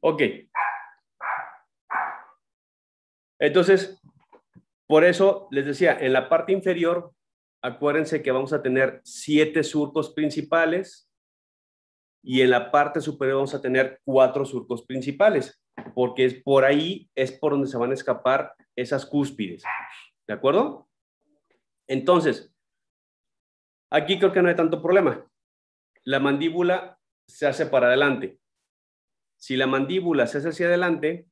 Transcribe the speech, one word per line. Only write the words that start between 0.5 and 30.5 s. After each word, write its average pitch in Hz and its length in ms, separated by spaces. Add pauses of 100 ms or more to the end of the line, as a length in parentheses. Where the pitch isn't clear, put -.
Entonces, 185 600 (880)
por 156 180
eso 190 460
les 139 160
decía, 147 320
en 131 140
la 131 160
parte - 240
inferior, 175 600 (500)
acuérdense 147 600
que 131 100
vamos 135 200
a 147 100
tener 131 420
siete 151 600
surcos 147 480
principales 160 960 (1120)
y 127 200
en 127 80
la 123 200
parte 147 300
superior 139 360
vamos 139 180
a 139 60
tener 131 440
cuatro 135 400
surcos 120 400
principales, 139 760 (340)
porque 123 300
es 127 100
por 135 300
ahí, 156 520
es 135 160
por 147 200
donde 139 140
se 131 120
van 120 120
a 135 40
escapar 131 600 (220)
esas 131 300
cúspides. 135 580 (640)
¿De 107 60
acuerdo? 208 540 (1000)
Entonces, 139 680 (1400)
aquí 160 280
creo 190 140
que 190 80
no 175 80
hay 170 60
tanto 165 260
problema. 170 460 (800)
La 135 160
mandíbula 165 800 (260)
se - 200
hace 143 200
para 127 220
adelante. 131 500 (1000)
Si - 200
la 131 100
mandíbula 139 600
se 151 100
hace 151 120